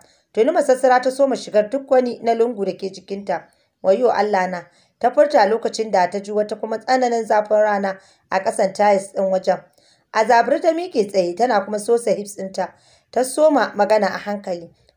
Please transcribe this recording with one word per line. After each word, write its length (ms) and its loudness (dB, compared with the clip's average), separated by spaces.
Tuni 180 2
masassara 520 2
ta 80 0
soma 260 0
shigar 340 0
duk 200 -6
wani 320 2
na 120 2
lungu 300 -2
da 80 -2
ke 180 -10
jikinta. 540 -8
"Wayyo 260 4
Allah 380 0
na," 140 -10
ta 120 0
furta 360 4
lokacin 440 -4
da 200 2
ta 80 -6
ji 140 -10
wata 240 -2
kuma 220 -6
tsananin 480 0
zafin 340 2
rana 380 0
a 100 0
ƙasan 320 -2
tiles 400 2
ɗin 180 -2
wajen. 300 0
A 120 0
zabure 360 2
ta 120 2
miƙe 380 -2
tsaye, 260 0
tana 280 2
kuma 140 -6
sosa 320 -2
hips 260 -4
ɗinta. 360 -8
Ta 120 0
soma 520 2
magana 300 2
a 120 -4
hankali. 520 -8